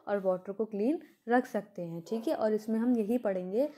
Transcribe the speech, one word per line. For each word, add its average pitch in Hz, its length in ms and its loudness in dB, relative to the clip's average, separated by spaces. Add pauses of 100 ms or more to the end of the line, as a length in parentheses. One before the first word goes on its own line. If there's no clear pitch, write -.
और 202 120 0
वाटर 185 320 0
को 214 140 -4
क्लीन 220 340 0 (300)
रख 247 160 4
सकते 202 360 -6
हैं, 170 260 -8
ठीक 226 200 -4
है। 320 80 0
और 214 180 2
इसमें 220 260 0
हम 240 160 4
यही 226 220 2
पढ़ेंगे, 202 600 0